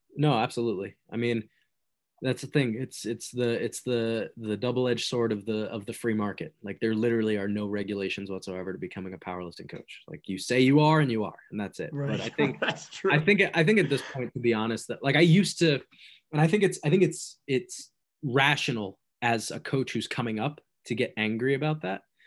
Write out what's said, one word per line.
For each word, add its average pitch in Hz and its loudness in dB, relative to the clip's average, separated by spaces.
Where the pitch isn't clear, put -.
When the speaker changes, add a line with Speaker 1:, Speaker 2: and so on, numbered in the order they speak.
Speaker 1:
no, 147 4
absolutely. 113 0
I 110 -6
mean, 117 -2
that's 127 -2
the 139 -10
thing. 131 0
It's, 127 -10
it's 113 -6
the, 123 -2
it's 107 -6
the, 113 -2
the 107 -4
double-edged 123 0
sword 117 0
of 101 -6
the, 107 -2
of 104 -8
the 120 -10
free 117 -2
market. 101 -4
Like, 101 -10
there 113 0
literally 110 2
are 101 -2
no 104 -2
regulations 98 -4
whatsoever 92 -8
to 92 -8
becoming 92 -8
a 90 -12
powerlifting 90 -10
coach. - -16
Like, - -14
you 98 -4
say 127 2
you 139 8
are 151 6
and 135 2
you 110 0
are, - -8
and 104 -6
that's 98 -8
it. 82 -8
Speaker 2:
Right. 143 -4
Speaker 1:
But 95 -2
I 107 -6
think, 139 0
Speaker 2:
<laughs> - -6
That's - -6
true. - -2
Speaker 1:
I 151 6
think, 185 4
I 165 4
think 208 4
at 160 2
this 135 -2
point, 123 -6
to 120 -4
be 117 4
honest, 110 -2
that, - -10
like, 139 2
I 151 8
used 175 6
to, 151 4
and 151 0
I 160 6
think 202 4
it's, - 2
I 143 4
think 185 6
it's, - -2
it's - -4
rational 127 0
as 117 0
a - -8
coach 135 -2
who's 113 -4
coming 113 -4
up 143 -4
to 123 -4
get 120 -2
angry 113 0
about 156 -2
that. 190 -8